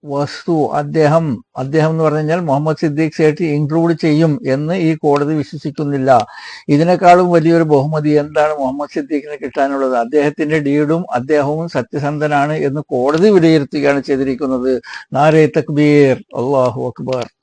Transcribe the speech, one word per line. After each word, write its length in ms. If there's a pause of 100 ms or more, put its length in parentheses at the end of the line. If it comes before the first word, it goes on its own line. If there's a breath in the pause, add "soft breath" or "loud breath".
വസ്തു 680
അദ്ദേഹം, 720 (120)
അദ്ദേഹം 340
എന്ന് 140
പറഞ്ഞു 140
കഴിഞ്ഞാൽ 220
മുഹമ്മദ് 400
സിദ്ദീഖ് 360
സേഠി 280
ഇൻക്ലൂഡ് 500
ചെയ്യും 520
എന്ന് 280
ഈ 200
കോടതി 400
വിശ്വസിക്കുന്നില്ല. 920 (420 loud breath)
ഇതിനേക്കാളും 640
വലിയൊരു 320
ബഹുമതി 480
എന്താണ് 480
മുഹമ്മദ് 360
സിദ്ദീഖിന് 500
കിട്ടാനുള്ളത്? 520
അദ്ദേഹത്തിന്റെ 640
ഡീഡും 540
അദ്ദേഹവും 560
സത്യസന്ധനാണ് 840
എന്ന് 280
കോടതി 500
വിലയിരുത്തുകയാണ് 720
ചെയ്തിരിക്കുന്നത്. 800 (300 loud breath)
നാരേ 340
തക്ബീർ, 680
അല്ലാഹു 720
അക്ബർ. 380 (160)